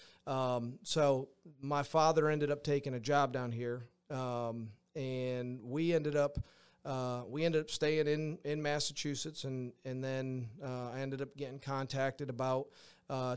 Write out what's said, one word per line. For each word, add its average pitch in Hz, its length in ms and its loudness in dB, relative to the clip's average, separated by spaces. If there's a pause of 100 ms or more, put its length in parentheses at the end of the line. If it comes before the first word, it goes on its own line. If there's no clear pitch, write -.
(260)
Um, 127 580 0
so 139 440 4 (320)
my 143 220 0
father 156 480 6
ended 147 200 2
up 147 140 -2
taking 143 300 2
a 123 60 -4
job 135 340 4
down 127 180 -2
here, 120 340 -4 (240)
um, 120 600 -4 (240)
and 127 680 -4
we 151 300 0
ended 151 240 4
up, 143 220 4 (480)
uh, 127 420 -2
we 147 160 0
ended 160 160 4
up 151 100 -4
staying 156 380 2
in, 151 360 0
in 151 180 -2
Massachusetts, 147 840 -2
and, 127 300 -6 (100)
and 131 180 -4
then, 131 460 -4 (160)
uh, 123 300 -6
I 131 60 -6
ended 135 200 -4
up 139 160 -8
getting 139 220 -8
contacted 135 720 -2
about, 131 380 -2 (420)
uh, 127 260 -2